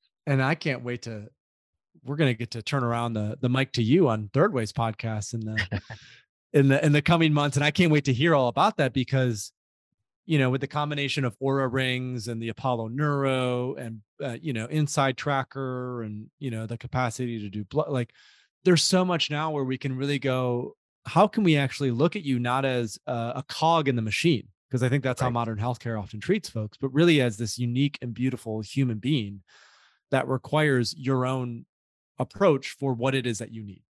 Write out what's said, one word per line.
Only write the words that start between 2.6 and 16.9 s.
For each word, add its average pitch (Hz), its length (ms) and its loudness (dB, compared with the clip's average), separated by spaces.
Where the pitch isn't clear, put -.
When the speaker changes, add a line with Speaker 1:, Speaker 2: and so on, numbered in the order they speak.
Speaker 1:
turn 135 220 -2
around 117 300 0
the, 107 260 -4
the 123 80 0
mic 131 260 2
to 123 80 0
you 135 280 6
on 107 240 -2
Third 175 200 4
Way's 113 200 -2
podcast 110 600 -4
in 117 60 -4
the, 110 420 -4
Speaker 2:
<laughs> - 400 -20
Speaker 1:
in 139 160 6
the, 135 180 4
in 151 60 6
the 147 100 4
coming 165 300 4
months. 147 240 2
And 143 80 2
I 147 80 2
can't 170 220 4
wait 147 120 2
to 135 80 2
hear 151 220 4
all 131 140 4
about 185 280 2
that, 135 140 2
because, 127 600 0
you 156 120 2
know, 131 120 4
with 131 100 0
the 131 80 -6
combination 147 560 -4
of 120 160 -2
Oura 135 320 0
Rings 127 560 -4
and 113 140 -8
the 113 80 -6
Apollo 113 400 -4
Neuro 131 840 -2
and, 113 260 -10
uh, 123 200 -6
you 156 100 -6
know, 110 140 -4
Inside 143 500 0
Tracker 127 880 -6
and, 107 260 -10
you 135 120 -6
know, 110 140 -6
the 113 120 -8
capacity 123 600 -4